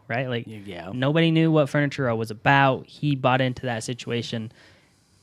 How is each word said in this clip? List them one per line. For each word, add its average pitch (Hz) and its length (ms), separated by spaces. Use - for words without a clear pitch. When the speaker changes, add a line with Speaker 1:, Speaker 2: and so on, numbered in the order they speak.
Speaker 1:
right? 127 200
Like, 117 200
Speaker 2:
Y-, 107 180
yeah. 92 280
Speaker 1:
nobody 151 380
knew 160 200
what 151 180
Furniture 143 340
Row 117 120
was 110 160
about. 135 560
He 147 280
bought 127 260
into 127 260
that 113 160
situation. 120 720
<laughs> - 60